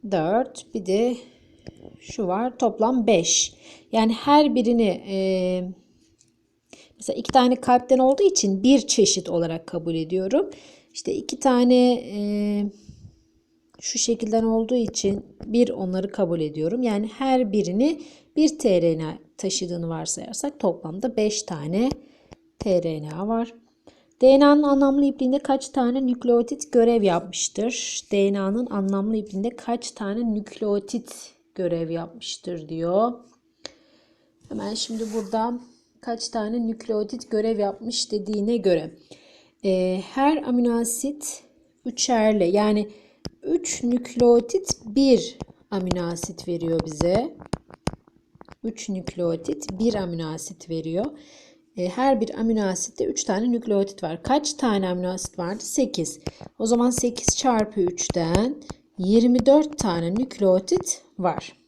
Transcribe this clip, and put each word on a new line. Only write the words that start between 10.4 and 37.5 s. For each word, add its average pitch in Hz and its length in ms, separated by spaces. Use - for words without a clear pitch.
İşte - 200
iki - 260
tane, 247 540
e, 208 260
şu - 200
şekilden 226 440
olduğu 226 320
için 202 500
bir 233 240
onları 190 420
kabul 170 300
ediyorum. 156 400
Yani 220 260
her 254 440
birini 208 500
bir 302 240
T 185 220
R 165 160
N 160 80
A 160 120
taşıdığını 175 520
varsayarsak 165 720
toplamda 196 580
beş 214 260
tane 175 460
T 180 240
R 160 180
N 151 120
A 185 140
var. 226 260
D 269 180
N 285 60
A'nın 294 180
anlamlı 277 420
ipliğinde 269 340
kaç 269 300
tane 254 380
nükleotit 240 680
görev 233 300
yapmıştır? 196 1000
D 196 220
N 196 60
A'nın 208 300
anlamlı 196 480
ipliğinde 208 320
kaç 240 420
tane 220 420
nükleotit 202 1000
görev 170 340
yapmıştır 165 800
diyor. 175 420
Hemen 208 240
şimdi 226 300
burada 226 460
kaç 233 280
tane 226 380
nükleotit 220 640
görev 220 280